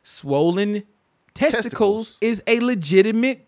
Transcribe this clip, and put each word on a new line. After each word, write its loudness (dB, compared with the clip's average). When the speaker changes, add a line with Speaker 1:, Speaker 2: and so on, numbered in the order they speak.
Speaker 1:
Swollen -2
testicles -2
Speaker 2:
Testicles. -20
Speaker 1:
is 0
a 2
legitimate 2